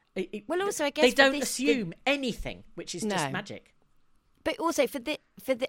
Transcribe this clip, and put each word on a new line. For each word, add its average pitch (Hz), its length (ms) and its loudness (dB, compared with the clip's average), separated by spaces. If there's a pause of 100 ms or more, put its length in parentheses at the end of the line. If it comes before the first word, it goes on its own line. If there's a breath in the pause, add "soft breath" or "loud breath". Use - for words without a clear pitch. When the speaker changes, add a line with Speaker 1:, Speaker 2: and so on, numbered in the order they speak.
(140)
Speaker 1:
it, 185 180 -4
it, 208 160 -10
Speaker 2:
Well, 349 140 0
also, 403 220 -2
I 285 40 4
Speaker 1:
they 294 140 0
Speaker 2:
guess 277 80 8
for - 60 -2
Speaker 1:
don't 277 160 8
Speaker 2:
this, 285 240 -2
the 277 140 2
Speaker 1:
assume 214 220 0 (140)
anything, 240 560 -2 (140)
which - 180 -10
is 170 80 -6
just 196 240 0
Speaker 2:
No. 135 40 -2
Speaker 1:
magic. 180 440 -8 (680)
Speaker 2:
But - 160 -2
also 302 260 2
for 262 140 -6
the, 294 180 -4 (240)
for 262 140 0
the, 233 120 -4